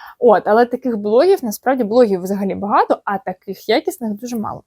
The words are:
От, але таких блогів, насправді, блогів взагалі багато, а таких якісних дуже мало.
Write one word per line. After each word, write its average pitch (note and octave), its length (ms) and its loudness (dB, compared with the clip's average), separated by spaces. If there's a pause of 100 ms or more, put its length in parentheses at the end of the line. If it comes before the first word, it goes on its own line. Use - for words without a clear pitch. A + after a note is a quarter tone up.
(200)
От, G#3 260 4
але A3 200 4
таких A#3+ 320 -4
блогів, B3 460 2
насправді, B3 400 -4
блогів G3+ 380 2
взагалі F#3+ 340 -4
багато, A3+ 480 0
а G3+ 140 -4
таких - 520 -10
якісних A#3 440 -2
дуже A#3+ 240 -8
мало. - 300 -8